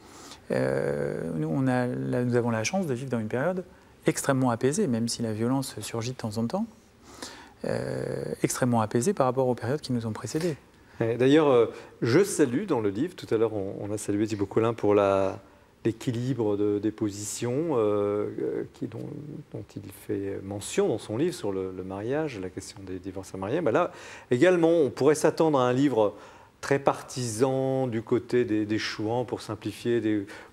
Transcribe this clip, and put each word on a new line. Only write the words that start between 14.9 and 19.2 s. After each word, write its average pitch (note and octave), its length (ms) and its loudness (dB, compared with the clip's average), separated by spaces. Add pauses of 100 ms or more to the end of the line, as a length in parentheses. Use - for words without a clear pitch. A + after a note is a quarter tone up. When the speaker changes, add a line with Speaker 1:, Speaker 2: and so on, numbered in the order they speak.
Speaker 2:
la, G2 440 4 (460)
l'équilibre A#2 720 -2
de, G#2 220 0
des G#2+ 120 0
positions, A#2 840 -4
euh, G#2 520 2 (120)
euh, B2+ 220 -4 (120)
qui, - 140 -8
dont, B2 200 -10 (440)